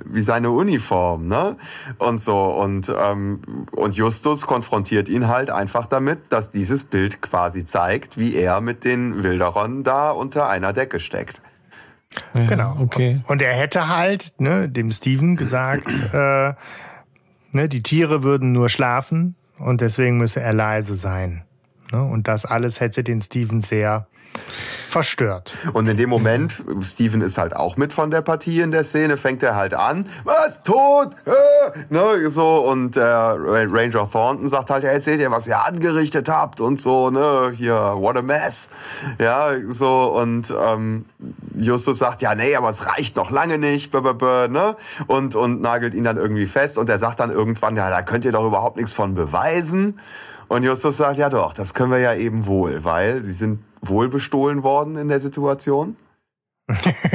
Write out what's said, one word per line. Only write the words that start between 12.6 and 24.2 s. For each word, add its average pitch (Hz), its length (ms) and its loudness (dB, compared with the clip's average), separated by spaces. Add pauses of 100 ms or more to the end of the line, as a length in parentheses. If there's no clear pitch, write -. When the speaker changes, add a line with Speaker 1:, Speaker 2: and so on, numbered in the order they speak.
Speaker 2:
okay. 127 480 0
Speaker 3:
Und 143 140 0
er 127 120 2
hätte 151 360 -2
halt, 185 500 -2
ne, 165 300 0
dem 117 220 -2
Steven 135 440 2
gesagt, 131 520 -2
<clears throat> 120 260 -4
äh, 139 400 2 (960)
ne, 143 180 2
die 127 140 -4
Tiere 151 400 2
würden 135 300 2
nur 120 160 4
schlafen 139 680 0 (240)
und 123 220 0
deswegen 120 360 2
müsse 117 220 0
er 113 140 0
leise 107 420 0
sein. 92 480 -4 (480)
Ne? 120 120 0
Und 113 240 -2
das 107 180 -2
alles 117 340 -2
hätte 120 240 -2
den 113 180 -2
Steven 113 400 -2
sehr 107 460 -2 (840)